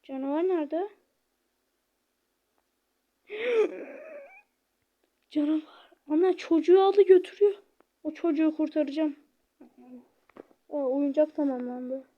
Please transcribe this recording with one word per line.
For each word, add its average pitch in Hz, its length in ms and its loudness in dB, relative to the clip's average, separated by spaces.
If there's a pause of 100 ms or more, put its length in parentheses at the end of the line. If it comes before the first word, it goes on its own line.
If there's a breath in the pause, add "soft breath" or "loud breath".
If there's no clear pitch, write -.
Canavar 277 400 -4
nerede? 349 460 -2 (2500)
<gasps> 427 720 -4 (1300)
Canavar. 302 320 0 (460 loud breath)
Ana, 349 300 2
çocuğu 339 440 4
aldı 392 200 4
götürüyor. 370 520 4 (500)
O 311 100 -8
çocuğu 311 420 0
kurtaracağım. 302 600 -2 (1500)
Aa, 285 180 -4
oyuncak 285 480 0
tamamlandı. 254 720 -6 (100)